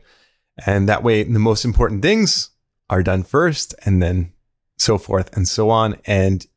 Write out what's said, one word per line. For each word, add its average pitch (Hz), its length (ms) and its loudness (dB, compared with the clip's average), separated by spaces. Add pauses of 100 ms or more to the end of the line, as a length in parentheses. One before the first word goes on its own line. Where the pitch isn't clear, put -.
(640)
And 98 220 2
that 104 160 0
way, 110 200 2
the 117 140 -2
most 107 280 0
important 107 360 0
things 202 460 0 (420)
are 95 120 0
done 92 220 0
first, 156 500 -2 (120)
and 92 180 2
then 87 300 -2 (440)
so 110 200 0
forth 92 400 -4
and 95 100 0
so 110 220 0
on. 110 260 0 (100)
And 95 400 0 (120)